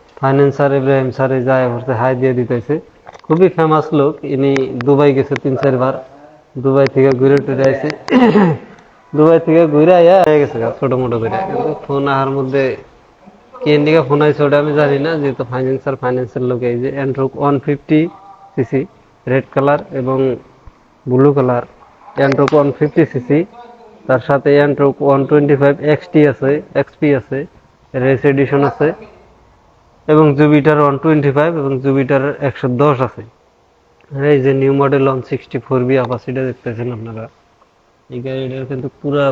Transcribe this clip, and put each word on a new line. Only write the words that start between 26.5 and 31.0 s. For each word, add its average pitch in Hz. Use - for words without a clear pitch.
এক্সপি 143
আছে, 135
রেস 131
এডিশন 139
আছে, -
এবং 156
জুপিটার 151
ওয়ান 143
টোয়েন্টি 151